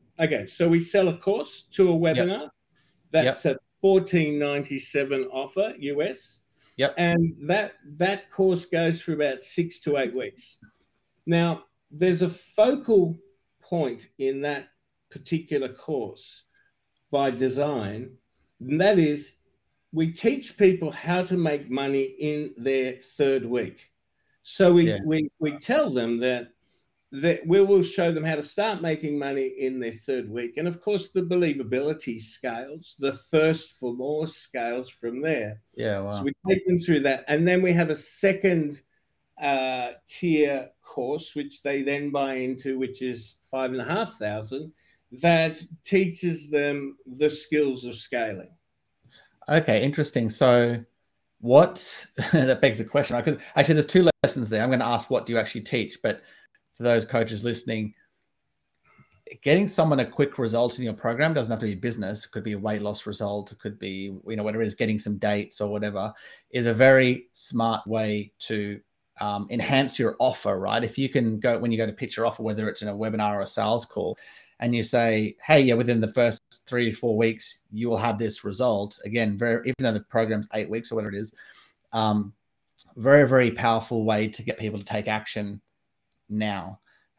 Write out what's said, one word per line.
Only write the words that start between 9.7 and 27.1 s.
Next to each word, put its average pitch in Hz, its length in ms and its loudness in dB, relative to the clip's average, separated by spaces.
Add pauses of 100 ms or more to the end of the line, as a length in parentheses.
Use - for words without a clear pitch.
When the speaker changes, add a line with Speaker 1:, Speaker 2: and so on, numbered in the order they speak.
Speaker 1:
to 143 160 0
eight 135 180 -2
weeks. - 440 -10 (680)
Now, 170 380 2 (260)
there's 175 300 2
a 175 80 0
focal 208 880 2 (440)
point 147 560 -4
in 135 240 -2
that 143 280 -6 (400)
particular 151 600 -4
course - 720 -8 (680)
by 139 200 2
design, 127 840 -2 (420)
and 135 220 -2
that 196 180 6
is 147 380 0 (540)
we 165 200 0
teach 269 460 -2
people 180 340 4
how 180 320 -2
to 180 140 -2
make 147 320 0
money 135 500 -2
in 151 380 -4
their 131 400 -2 (200)
third 135 280 2
week. 117 460 -4 (520)
So 180 300 6
we, 170 160 8
Speaker 2:
Yeah. 101 160 -2
Speaker 1:
we, 156 240 0 (100)
we 147 180 -4
tell 262 320 0
them 117 300 0
that, 123 300 -2 (600)